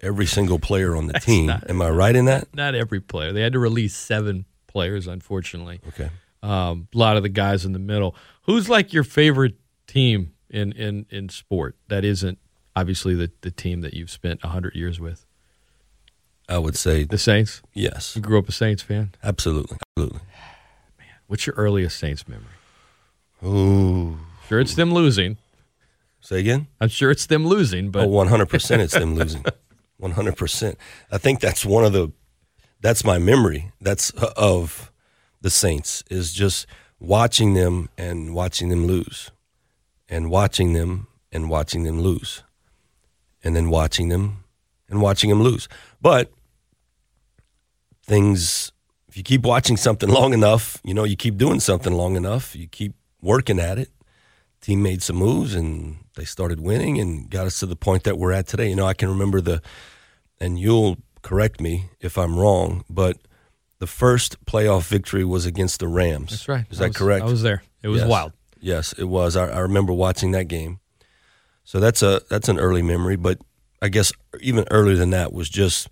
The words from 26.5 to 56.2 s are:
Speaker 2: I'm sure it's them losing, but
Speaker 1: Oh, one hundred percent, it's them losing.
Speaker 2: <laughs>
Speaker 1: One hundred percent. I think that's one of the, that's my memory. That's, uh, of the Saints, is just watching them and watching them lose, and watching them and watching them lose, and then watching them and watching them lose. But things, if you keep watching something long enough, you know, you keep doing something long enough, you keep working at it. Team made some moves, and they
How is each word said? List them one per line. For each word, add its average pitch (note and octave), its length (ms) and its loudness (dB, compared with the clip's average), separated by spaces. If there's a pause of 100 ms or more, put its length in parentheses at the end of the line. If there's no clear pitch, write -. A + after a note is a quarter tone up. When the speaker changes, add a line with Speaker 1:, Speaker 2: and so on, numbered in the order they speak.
Speaker 2:
I'm A2 80 2
sure C3+ 220 2
it's - 160 0
them D#3 200 2
losing, G#2+ 440 2
but G2 140 2
Speaker 1:
Oh, G#2 40 4
one G2 200 4
hundred G#2+ 200 4
percent, - 340 2
it's E2+ 100 -2
them E2 240 0
losing. D#2 280 -2 (280)
Speaker 2:
<laughs> - 240 -20
Speaker 1:
One F#2 160 -8
hundred G2+ 240 -2
percent. F2 400 -4 (340)
I G2+ 80 -2
think C3+ 220 2
that's - 240 0
one G#2+ 200 4
of G#2 80 6
the, F2 200 0 (680)
that's A2+ 240 0
my F#2 140 4
memory. F2+ 600 2
That's, - 340 -4
uh, - 220 -4
of F2+ 560 0 (480)
the F#2 100 -4
Saints, - 600 -2
is F#2 220 -6
just G2 340 -2 (340)
watching G#2+ 540 4
them F2+ 340 2 (100)
and F2 360 -8
watching F2 340 -4
them F2 180 2
lose, - 440 -4 (800)
and E2 220 -4
watching F#2 420 2
them F2 360 -2 (240)
and D#2+ 180 -6
watching D#2 340 -2
them D#2+ 160 -2
lose, E2+ 420 -2 (1000)
and E2 140 0
then E2 140 0
watching D#2+ 380 0
them G2 360 -2 (440)
and G#2+ 140 -2
watching G2+ 280 4
them G#2 120 6
lose. A#2 260 2 (320)
But C#3 300 4 (1700)
things, G2+ 680 2 (360)
if - 80 -20
you F#2+ 60 -12
keep C3 200 2
watching B2 340 2
something G#2+ 320 2
long C3 240 6
enough, A2 520 4
you G2+ 100 -4
know, G#2+ 100 0
you G2+ 120 0
keep A2 200 -2
doing B2+ 240 2
something G2+ 320 0
long F2+ 240 0
enough, G2 400 -4
you E2+ 100 -14
keep G2+ 280 -10 (260)
working A2 400 2
at F2+ 180 -2
it. C3 100 -6 (720)
Team G2+ 220 0
made F#2 200 -2
some E2+ 140 -4
moves, A#2+ 380 0
and D#2 420 -6 (180)
they - 100 -12